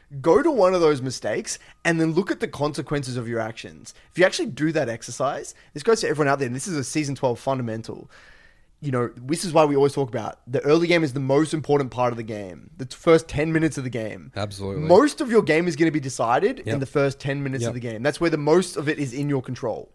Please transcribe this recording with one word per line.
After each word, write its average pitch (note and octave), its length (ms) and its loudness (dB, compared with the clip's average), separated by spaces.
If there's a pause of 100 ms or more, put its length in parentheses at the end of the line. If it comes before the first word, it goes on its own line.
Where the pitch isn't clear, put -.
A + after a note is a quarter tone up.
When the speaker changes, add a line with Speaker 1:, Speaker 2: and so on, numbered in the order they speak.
(220)
Speaker 1:
go E3 200 6
to E4 100 2
one F#3+ 220 4
of F3+ 80 2
those D3+ 200 4
mistakes A#2+ 580 -6 (260)
and E3 160 2
then D#3+ 120 0
look F3 180 0
at - 80 -4
the A3+ 80 -2
consequences D3 720 -4
of A#2+ 100 -6
your A#2 120 -4
actions." A2 540 -10 (180)
If - 60 -8
you E3+ 80 8
actually B3 220 0
do D3 260 -2
that C#3+ 160 0
exercise, B2+ 640 -6 (200)
this D3 100 -10
goes A3+ 180 2
to A3 80 -2
everyone D3 220 2
out C#3 80 2
there, C3+ 80 -2
and A#2+ 80 -6
this C3+ 120 -8
is F#3 100 -4
a C3+ 60 -2
season C#3+ 320 -4
twelve A#2+ 240 -2
fundamental. A#2 720 -6 (720)
You C#3+ 80 -4
know, A#2+ 240 -2
this C3+ 300 -6
is E3 80 -4
why D#3 120 8
we D3 100 2
always C#3 180 4
talk C3+ 160 -2
about A2 380 -6
the B2 140 -2
early E3 260 4
game E3 160 4
is C#3 100 -2
the C3+ 60 -4
most C#3 340 2
important C#3+ 380 0
part B2 200 0
of A#2 60 -8
the A#2 60 -8
game. G2+ 540 -10
The C3 80 -10
t-, - 120 -14
first E3 300 6
ten D#3 260 -2
minutes D#3+ 240 0
of C#3 60 -6
the B2+ 80 -6
game. G#2 440 -10
Speaker 2:
Absolutely. G2 520 -6
Speaker 1:
Most A#3+ 340 6
of C4 80 -4
your G#3+ 140 4
game D#3 240 2
is E3+ 80 -2
gonna D#3+ 160 2
be D3+ 80 -2
decided C3 600 0
in - 60 -18
Speaker 2:
Yep. A2+ 120 -2
Speaker 1:
the C3 80 -4
first C#3 320 0
ten C#3+ 240 -6
minutes C3 180 -4
Speaker 2:
Yep. A#2 80 -2
Speaker 1:
of A2+ 60 -4
the B2 40 -8
game. A2+ 220 -8
That's D3 180 -2
where E3+ 120 2
the E3 80 0
most D#3+ 380 2
of D3 120 -4
it D3+ 80 -4
is C#3 160 -6
in C#3+ 160 -4
your C#3 140 -2
control. A2+ 520 -8